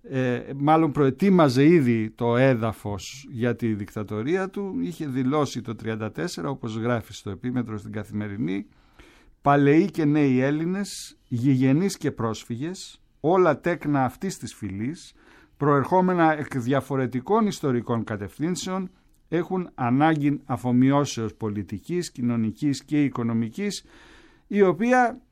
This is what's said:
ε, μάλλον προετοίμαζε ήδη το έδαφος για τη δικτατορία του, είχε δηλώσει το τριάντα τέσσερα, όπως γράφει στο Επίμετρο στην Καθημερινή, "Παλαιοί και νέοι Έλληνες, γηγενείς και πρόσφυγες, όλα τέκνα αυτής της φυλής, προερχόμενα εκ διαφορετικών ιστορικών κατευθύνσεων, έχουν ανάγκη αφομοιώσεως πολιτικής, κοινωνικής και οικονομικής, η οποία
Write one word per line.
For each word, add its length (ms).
ε, 300
μάλλον 360
προετοίμαζε 720
ήδη 500
το 220
έδαφος 920
για 260
τη 180
δικτατορία 760
του, 300
είχε 260
δηλώσει 560
το 120
τριάντα 380
τέσσερα, 360
όπως 280
γράφει 360
στο 180
Επίμετρο 480
στην 140
Καθημερινή, 760
"Παλαιοί 480
και 140
νέοι 360
Έλληνες, 760
γηγενείς 680
και 140
πρόσφυγες, 920
όλα 400
τέκνα 440
αυτής 340
της 160
φυλής, 580
προερχόμενα 840
εκ 200
διαφορετικών 880
ιστορικών 580
κατευθύνσεων, 840
έχουν 460
ανάγκη 680
αφομοιώσεως 880
πολιτικής, 800
κοινωνικής 720
και 200
οικονομικής, 800
η 160
οποία 580